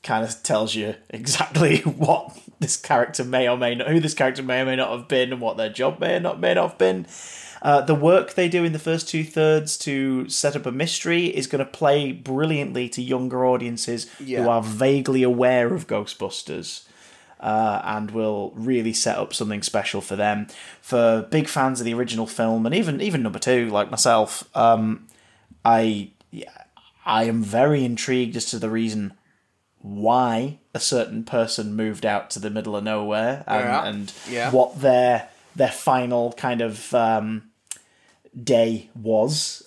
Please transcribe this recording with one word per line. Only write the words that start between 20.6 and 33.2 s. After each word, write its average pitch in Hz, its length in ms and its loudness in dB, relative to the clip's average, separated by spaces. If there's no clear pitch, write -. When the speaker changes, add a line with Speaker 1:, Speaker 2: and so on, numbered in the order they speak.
Speaker 1:
For 113 480 2
big 156 180 0
fans 131 320 0
of 113 60 -4
the 117 80 -2
original 117 320 -2
film, 113 400 0
and 135 80 0
even, 170 260 0
even 175 220 -2
number 107 160 -4
two, 123 320 2
like 104 200 0
myself, 113 540 2
um, 110 520 2
I, 110 460 2
yeah, - 200 -16
I 117 180 2
am 113 180 0
very 131 420 2
intrigued 120 520 -2
as 113 100 -4
to 117 120 -6
the 110 120 -4
reason 110 440 -2
why 117 800 0
a 117 60 -6
certain 113 440 -2
person 110 500 -2
moved 110 320 -4
out 104 240 -2
to - 80 -8
the 104 120 -6
middle 107 260 -6
of 101 80 -4
nowhere 110 640 -2